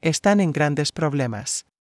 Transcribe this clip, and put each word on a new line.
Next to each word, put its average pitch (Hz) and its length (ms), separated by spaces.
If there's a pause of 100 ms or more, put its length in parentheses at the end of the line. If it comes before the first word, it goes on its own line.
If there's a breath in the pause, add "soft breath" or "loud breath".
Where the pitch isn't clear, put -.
están 202 400
en 170 120
grandes 147 400
problemas. 135 760 (280)